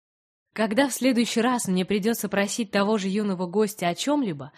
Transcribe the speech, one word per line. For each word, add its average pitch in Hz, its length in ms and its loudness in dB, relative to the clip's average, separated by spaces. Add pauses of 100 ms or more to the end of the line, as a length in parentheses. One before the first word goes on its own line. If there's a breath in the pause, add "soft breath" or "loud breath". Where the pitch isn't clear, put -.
(540)
Когда 220 340 2
в 233 60 -6
следующий 233 480 2
раз 240 260 0
мне 185 160 2
придется 208 460 0
просить 202 420 -2
того 208 260 2
же 190 120 -2
юного 190 360 -2
гостя 190 440 0
о 170 60 0
чем-либо, 208 640 -2